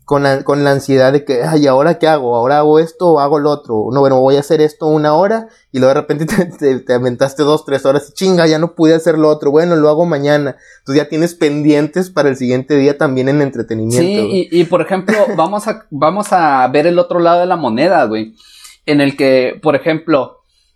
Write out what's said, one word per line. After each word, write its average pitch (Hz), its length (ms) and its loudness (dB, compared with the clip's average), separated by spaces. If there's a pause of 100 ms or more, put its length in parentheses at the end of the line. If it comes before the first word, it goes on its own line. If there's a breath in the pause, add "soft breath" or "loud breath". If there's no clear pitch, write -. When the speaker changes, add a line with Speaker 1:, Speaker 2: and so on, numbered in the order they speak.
Speaker 1:
con 143 180 -2
la, 139 200 0
con 147 200 -2
la 143 80 2
ansiedad 135 420 2
de 143 120 0
que, 123 180 -2
"Ay, 156 240 0
¿ahora 143 320 2
qué 156 80 0
hago? 135 280 0
¿Ahora 131 240 2
hago 151 200 4
esto 165 300 -2
o 156 100 4
hago 143 200 0
lo 147 100 0
otro? 113 420 -4
No, 135 100 -2
bueno, 135 180 2
voy 135 180 2
a 143 40 0
hacer 156 200 0
esto 151 260 -2
una 151 260 0
hora", 208 340 0 (240 loud breath)
y 131 80 -4
luego 127 140 4
de 147 80 0
repente 147 240 -6
<laughs> - 0 -
te, 175 200 -2
te, 139 340 -2
te 127 140 -4
aventaste 127 500 -2
dos, 151 220 0
tres 135 200 -4
horas 139 240 0
y, - 40 -20
"Chinga, 185 340 0
ya 156 120 2
no 165 160 -4
pude 160 180 4
hacer 160 240 0
lo 156 120 2
otro, 151 220 0
bueno, 165 240 2
lo 151 140 2
hago 151 160 0
mañana". 143 520 -2 (220 soft breath)
Entonces 143 240 -2
ya 143 60 -10
tienes 165 260 -2
pendientes 151 760 0
para 147 200 0
el 135 80 -2
siguiente 131 380 -2
día 143 220 2
también 131 320 0
en 147 120 0
entretenimiento, 117 600 -2
Speaker 2:
Sí, 190 160 0 (100)
Speaker 1:
güey. 185 240 -4
Speaker 2:
y, 170 100 2
y - 40 4
por 175 160 -2
ejemplo, 190 340 -4
<laughs> 202 220 0
vamos 196 300 -2
a, - 240 -8
vamos 160 400 -2
a 143 360 2
ver 147 200 0
el 175 120 2
otro 175 200 0
lado 170 220 2
de 175 40 0
la 185 120 -2
moneda, 147 480 0
güey, 110 300 -6 (500 loud breath)
en 147 160 0
el 139 140 0
que, 131 460 0
por 147 140 0
ejemplo, 156 640 -2 (360)